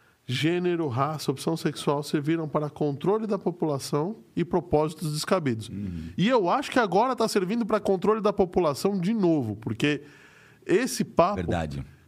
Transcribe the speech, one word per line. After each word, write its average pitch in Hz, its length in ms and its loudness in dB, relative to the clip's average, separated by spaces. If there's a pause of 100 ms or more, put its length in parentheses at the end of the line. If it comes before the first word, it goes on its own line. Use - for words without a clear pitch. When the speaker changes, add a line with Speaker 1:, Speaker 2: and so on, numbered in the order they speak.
(260)
Speaker 1:
gênero, 165 640 0
raça, 139 420 -2
opção 160 260 -2
sexual 147 460 -2
serviram 156 460 -2
para 151 200 -2
controle 151 580 -2
da 202 120 -2
população 160 800 -2 (180)
e 175 100 0
propósitos 160 680 0
descabidos. 143 560 0
Speaker 2:
Uhum. 90 480 -8
Speaker 1:
E 180 120 2
eu 220 220 2
acho 254 200 0
que - 80 2
agora 226 360 2
tá 226 140 0
servindo 214 360 0
pra 208 140 0
controle 208 420 2
da 202 120 4
população 185 640 2
de 180 160 0
novo, 156 420 2
porque 135 460 0 (640)
esse 208 380 0
papo 185 320 2
Speaker 2:
Verdade. 80 480 -4 (240)